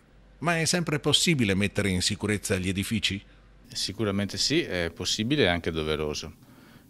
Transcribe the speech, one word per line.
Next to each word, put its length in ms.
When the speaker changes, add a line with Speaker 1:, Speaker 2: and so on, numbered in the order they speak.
Speaker 1:
Ma 180
è 80
sempre 340
possibile 540
mettere 340
in 140
sicurezza 560
gli 100
edifici? 560
Speaker 2:
Sicuramente 680
sì, 240
è 320
possibile 480
e 60
anche 220
doveroso. 600